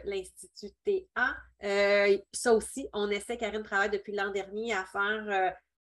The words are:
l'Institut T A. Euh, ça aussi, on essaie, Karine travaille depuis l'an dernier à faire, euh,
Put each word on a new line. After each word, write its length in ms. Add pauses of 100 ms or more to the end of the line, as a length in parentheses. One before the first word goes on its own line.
l'Institut 720 (120)
T 200 (100)
A. 200 (280)
Euh, 520 (160)
ça 220
aussi, 400
on 160
essaie, 260
Karine 260
travaille 280
depuis 240
l'an 160
dernier 420
à 140
faire, 420
euh, 220 (400)